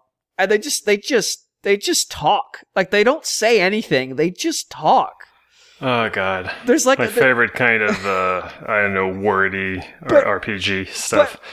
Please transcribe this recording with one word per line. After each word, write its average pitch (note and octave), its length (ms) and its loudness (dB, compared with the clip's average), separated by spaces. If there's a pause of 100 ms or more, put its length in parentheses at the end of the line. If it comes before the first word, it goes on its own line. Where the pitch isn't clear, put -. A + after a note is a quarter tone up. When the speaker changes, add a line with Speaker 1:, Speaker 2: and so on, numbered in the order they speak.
(380)
Speaker 1:
and F#3+ 120 0
they G#3+ 80 4
just, A#3+ 280 -4
they G#3 120 2
just, - 500 -2 (140)
they G3+ 160 2
just - 320 -2
talk. - 540 -2 (120)
Like, F#3+ 140 0
they G#3 140 4
don't C#4+ 220 0
say A3 360 2
anything. D3 540 0
They E3 160 0
just - 400 -6
talk. E3+ 420 2 (680)
Speaker 2:
Oh, A#2+ 300 0
God. F#2+ 420 -4 (140)
Speaker 1:
There's, - 220 2
like, C4 100 2
Speaker 2:
My B2 80 0
Speaker 1:
a, - 20 0
Speaker 2:
favorite A#2+ 460 2
kind A2+ 300 2
of, G#2 200 -2
uh, F#2 540 -2
<laughs> - 100 -16
I G#2+ 140 0
don't G2+ 140 0
know, F#2+ 140 0
wordy F#2+ 680 0 (240)
or - 80 -14
Speaker 1:
But, - 160 6
Speaker 2:
R G2 140 -2
P G#2 180 -6
G F#2+ 280 -4
stuff. - 540 0 (140)